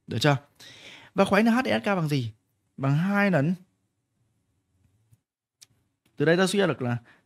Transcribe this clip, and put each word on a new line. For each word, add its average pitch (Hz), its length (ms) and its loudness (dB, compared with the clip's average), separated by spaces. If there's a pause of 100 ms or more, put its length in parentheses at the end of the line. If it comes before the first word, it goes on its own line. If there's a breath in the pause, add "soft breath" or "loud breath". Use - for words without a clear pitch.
Được - 120 -6
chưa? 143 180 2 (760 loud breath)
Và 190 100 2
khoảng 196 200 2
cách 226 100 2
từ 254 60 0
H - 40 -2
đến 220 180 -2
S - 20 -6
K - 20 -6
bằng 180 220 -2
gì? 127 240 -2 (440)
Bằng 139 200 -2
hai 202 340 0
lần. 160 240 0 (2500)
Từ 143 80 -4
đây 165 120 4
ta 185 100 2
suy 196 120 -2
ra 196 80 2
được 131 160 -4
là 120 140 -4 (300 soft breath)